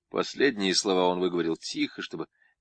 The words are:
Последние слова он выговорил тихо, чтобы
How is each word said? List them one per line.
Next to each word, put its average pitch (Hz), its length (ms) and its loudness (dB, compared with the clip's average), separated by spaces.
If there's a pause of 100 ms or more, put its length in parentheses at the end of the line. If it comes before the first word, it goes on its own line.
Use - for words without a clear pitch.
(100)
Последние 98 640 0
слова 92 340 2
он 90 100 0
выговорил 85 380 0
тихо, - 460 -6
чтобы 82 240 -10 (340)